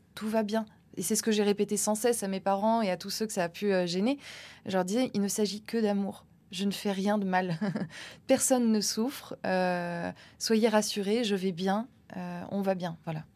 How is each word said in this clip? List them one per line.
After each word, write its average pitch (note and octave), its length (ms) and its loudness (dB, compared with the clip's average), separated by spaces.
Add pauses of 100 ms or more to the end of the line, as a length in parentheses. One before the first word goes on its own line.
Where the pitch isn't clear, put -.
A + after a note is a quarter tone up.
(160)
tout G#3+ 120 -6
va A3 160 2
bien. » G#3+ 220 0 (320)
Et - 40 -4
c'est G#3+ 140 0
ce - 80 0
que A3+ 80 2
j'ai G#3 120 4
répété G3+ 340 2
sans G#3+ 180 0
cesse A#3 280 2
à G3 40 -4
mes F#3+ 140 -4
parents G#3+ 400 2
et F#3+ 100 2
à F3+ 60 -2
tous G3 120 -12
ceux A3 160 -2
que G#3+ 60 -6
ça F3+ 140 2
a E3+ 40 -2
pu, G3+ 220 0
euh, F3+ 160 4
gêner. G3+ 320 0 (460)
Je F#3 80 -4
leur F#3 100 2
disais : « A3+ 300 0
Il G3+ 80 0
ne G3+ 80 0
s'agit G#3 320 -2
que - 160 -6
d'amour. G3+ 480 0 (260)
Je F#3+ 140 -2
ne G3+ 60 2
fais G3+ 200 -2
rien G3 280 0
de G3+ 60 -2
mal. F#3 360 0
<laughs> - 680 -6
Personne B3 440 4
ne G#3+ 100 4
souffre. - 640 -4
Euh, F3+ 640 -2 (280)
soyez A3+ 280 4
rassurés, G#3 560 2
je G3+ 120 0
vais F#3+ 160 0
bien. F#3+ 360 -2 (300)
Euh, F3 240 -8 (100)
on G3+ 100 -2
va F#3+ 140 2
bien. » E3+ 300 -6
Voilà. D#3+ 180 -6 (120)